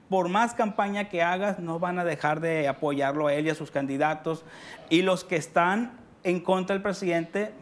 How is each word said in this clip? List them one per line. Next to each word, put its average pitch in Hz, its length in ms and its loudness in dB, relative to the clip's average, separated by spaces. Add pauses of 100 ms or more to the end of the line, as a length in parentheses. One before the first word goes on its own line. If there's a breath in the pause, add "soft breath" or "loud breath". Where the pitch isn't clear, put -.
por 185 200 2
más 226 260 2
campaña 202 540 0
que 170 140 0
hagas, 185 360 0
no 170 200 -4
van 180 200 -2
a 175 60 0
dejar 156 360 0
de 160 280 0
apoyarlo 143 580 0
a 143 80 2
él 151 120 0
y 160 40 0
a 156 40 0
sus 151 160 -10
candidatos. 151 720 -2 (460 loud breath)
Y 165 120 6
los 185 220 2
que 180 120 -2
están 180 640 2 (240)
en 185 180 0
contra 185 340 0
del 196 80 -2
presidente 190 800 -2